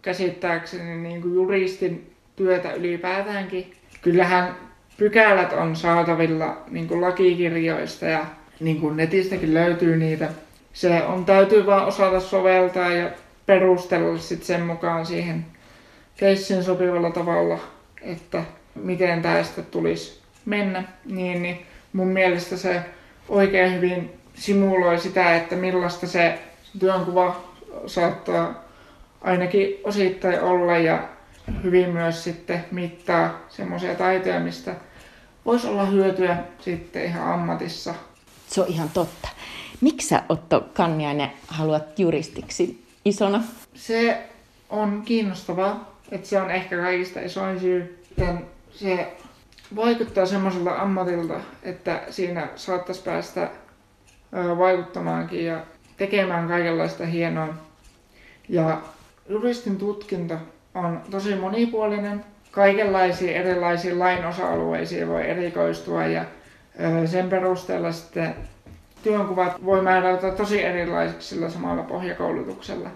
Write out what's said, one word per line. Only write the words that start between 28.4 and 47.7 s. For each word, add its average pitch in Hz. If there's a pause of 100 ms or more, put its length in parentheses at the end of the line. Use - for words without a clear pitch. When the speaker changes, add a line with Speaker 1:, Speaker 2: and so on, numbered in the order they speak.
Speaker 1:
ainakin 185 (160)
osittain 190
olla, 175
ja 165 (540)
hyvin 180
myös 165
sitten 170
mittaa 170 (100)
semmoisia 180
taitoja, 185
mistä 170 (680)
vois 240
olla 202
hyötyä 185 (240)
sitten -
ihan 170
ammatissa. 170 (540)
Speaker 2:
Se -
on 180
ihan 160
totta. - (520)
Miksi -
sä, -
Otto - (120)
Kanniainen, 151 (160)
haluat 156
juristiksi - (200)
isona? 202 (320)
Speaker 1:
Se 226 (480)
on 208
kiinnostavaa, 202 (160)
että -
se 196
on 185
ehkä 185
kaikista 180
isoin 185
syy. 180 (140)